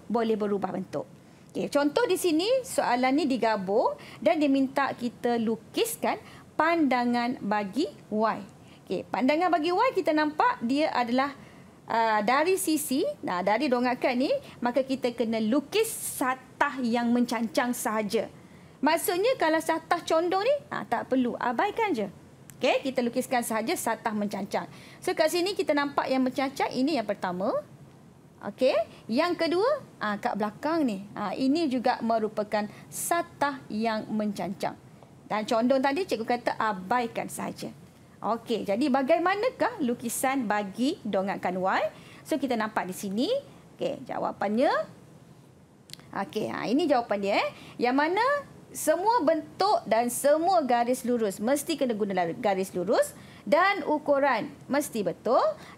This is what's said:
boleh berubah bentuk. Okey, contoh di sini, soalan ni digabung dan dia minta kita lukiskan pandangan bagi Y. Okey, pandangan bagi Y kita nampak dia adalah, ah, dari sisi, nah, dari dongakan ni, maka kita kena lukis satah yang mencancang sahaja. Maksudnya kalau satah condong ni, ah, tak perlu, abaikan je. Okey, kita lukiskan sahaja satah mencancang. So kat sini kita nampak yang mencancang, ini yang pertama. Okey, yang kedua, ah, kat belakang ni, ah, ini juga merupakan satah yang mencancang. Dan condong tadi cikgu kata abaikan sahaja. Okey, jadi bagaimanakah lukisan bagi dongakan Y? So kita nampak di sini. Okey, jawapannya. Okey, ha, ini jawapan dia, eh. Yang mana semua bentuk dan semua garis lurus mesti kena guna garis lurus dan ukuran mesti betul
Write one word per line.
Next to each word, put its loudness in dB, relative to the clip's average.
boleh 0
berubah -2
bentuk. -6
Okey, -4
contoh 2
di 2
sini, 2
soalan 2
ni 2
digabung 2
dan 4
dia 4
minta 2
kita -2
lukiskan -2
pandangan 2
bagi -2
Y. 0
Okey, -4
pandangan 2
bagi 2
Y 2
kita 0
nampak 2
dia 2
adalah, 0
ah, 2
dari 4
sisi, 0
nah, -2
dari 2
dongakan 2
ni, 2
maka 2
kita -2
kena 0
lukis 0
satah -2
yang 2
mencancang 2
sahaja. -2
Maksudnya 2
kalau 4
satah 0
condong 2
ni, 4
ah, -6
tak -4
perlu, 2
abaikan 0
je. -2
Okey, 2
kita -2
lukiskan 0
sahaja -2
satah -4
mencancang. -4
So -2
kat 2
sini 0
kita 0
nampak -2
yang 2
mencancang, -2
ini 0
yang -4
pertama. -2
Okey, 0
yang 2
kedua, 0
ah, -4
kat -2
belakang -2
ni, -4
ah, -4
ini 0
juga 2
merupakan -2
satah -2
yang -2
mencancang. -4
Dan -4
condong 4
tadi 0
cikgu -4
kata 0
abaikan -2
sahaja. -10
Okey, -4
jadi 0
bagaimanakah 2
lukisan -2
bagi -2
dongakan -2
Y? 0
So 0
kita -2
nampak -4
di -14
sini. -2
Okey, -6
jawapannya. 0
Okey, -6
ha, -6
ini 2
jawapan 0
dia, 0
eh. -2
Yang 0
mana 2
semua 2
bentuk 2
dan 2
semua 4
garis 2
lurus 0
mesti 0
kena 0
guna 0
garis 0
lurus 2
dan 4
ukuran 2
mesti -2
betul 0